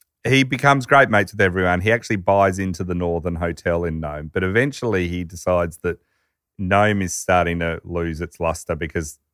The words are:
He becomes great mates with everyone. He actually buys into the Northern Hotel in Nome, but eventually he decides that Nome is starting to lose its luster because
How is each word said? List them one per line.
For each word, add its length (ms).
He 160
becomes 440
great 240
mates 220
with 80
everyone. 400
He 120
actually 240
buys 420
into 260
the 100
Northern 420
Hotel 480
in 160
Nome, 320
but 100
eventually 680
he 160
decides 540
that 200
Nome 440
is 120
starting 460
to 240
lose 360
its 180
luster 380
because 420